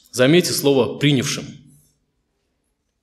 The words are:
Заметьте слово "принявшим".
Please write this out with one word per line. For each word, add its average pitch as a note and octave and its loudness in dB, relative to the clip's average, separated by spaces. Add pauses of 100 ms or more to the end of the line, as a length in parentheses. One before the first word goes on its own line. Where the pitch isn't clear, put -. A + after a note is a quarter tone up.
(120)
Заметьте C#3+ 2
слово C3+ 0
"принявшим". C#3 -2 (1600)